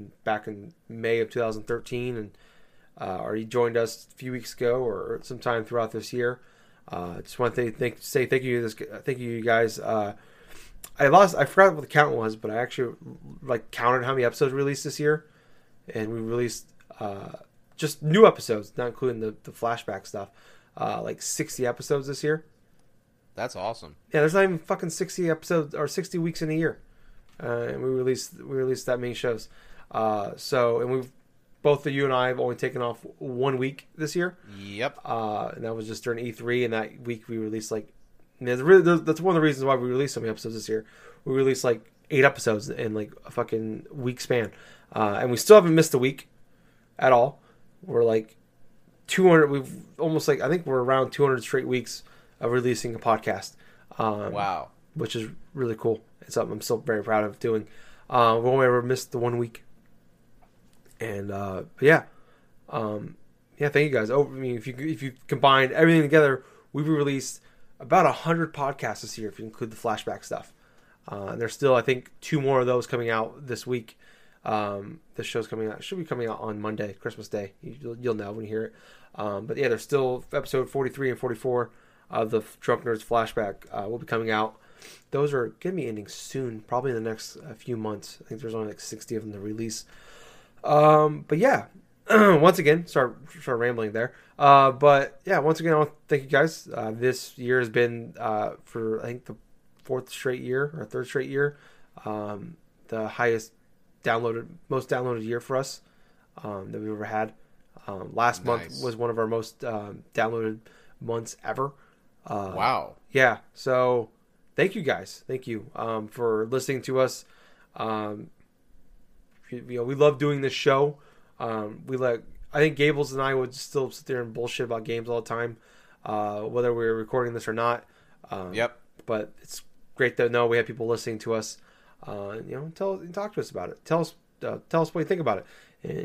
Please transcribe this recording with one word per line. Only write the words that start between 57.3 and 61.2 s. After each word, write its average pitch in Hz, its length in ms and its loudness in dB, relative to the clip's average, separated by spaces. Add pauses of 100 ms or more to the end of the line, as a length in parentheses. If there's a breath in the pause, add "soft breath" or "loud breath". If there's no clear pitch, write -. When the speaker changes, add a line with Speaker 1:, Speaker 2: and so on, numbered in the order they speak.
Speaker 1:
doing. 110 260 -2 (440 soft breath)
Uh, 117 320 6
we 123 80 2
only 131 160 6
ever 123 160 4
missed 127 300 -4
the 127 60 -4
one 120 200 0
week. 120 260 -6 (1400)
And, 101 300 -8